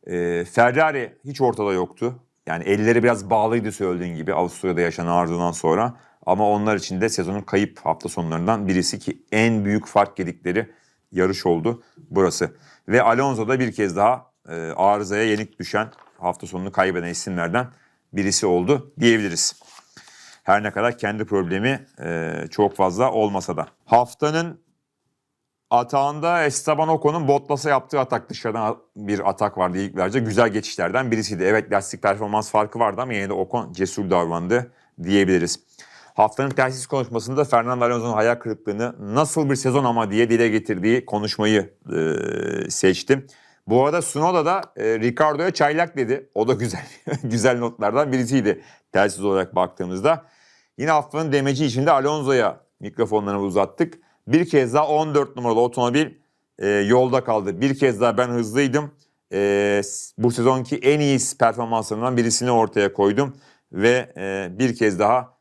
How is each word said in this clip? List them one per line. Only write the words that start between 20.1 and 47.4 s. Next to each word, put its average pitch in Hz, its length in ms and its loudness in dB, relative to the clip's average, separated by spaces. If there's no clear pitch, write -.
Her 101 200 2
ne 104 80 -4
kadar 117 260 -2
kendi 107 280 -4
problemi, 98 600 -2
e, 82 300 -6
çok 104 240 0
fazla 95 360 0
olmasa 98 460 -2
da. 78 100 -6
Haftanın 151 760 0
atağında 147 760 0
Esteban 151 440 0
Ocon'un 156 380 0
Bottas'a 143 420 0
yaptığı 139 300 0
atak, 127 300 -4
dışarıdan 110 420 -4
a-, 117 60 -6
bir 101 340 -2
atak 101 280 -2
vardı 90 200 0
ilk 98 180 -6
virajda. 98 240 0
Güzel 113 300 2
geçişlerden 104 640 -2
birisiydi. 107 320 -2
Evet, 104 280 2
lastik 98 300 -2
performans 104 500 -2
farkı 107 280 0
vardı 107 220 0
ama 127 120 -6
yine 98 160 -4
de 101 40 -2
Ocon 95 400 -4
cesur 95 360 -4
davrandı 90 600 0
diyebiliriz. 92 560 2
Haftanın 135 360 0
telsiz 131 380 -2
konuşmasında 127 560 -2
Fernando 123 420 2
Alonso'nun 120 280 0
hayal 113 220 2
kırıklığını 113 640 -6
"Nasıl 139 500 -2
bir 135 60 2
sezon 131 280 0
ama?" 113 280 0
diye 110 180 2
dile 117 200 4
getirdiği 110 560 0
konuşmayı, 104 680 0
e, - 760 -4
seçtim. 135 580 0
Bu 127 180 4
arada 160 160 0
Tsunoda 160 440 0
da, 185 160 0
e, 110 240 -2
Ricardo'ya 151 520 2
"Çaylak." 156 460 0
dedi. 135 380 -2
O 110 120 2
da 127 60 4
güzel, 101 320 -4
<laughs> 147 180 -6
güzel 120 360 2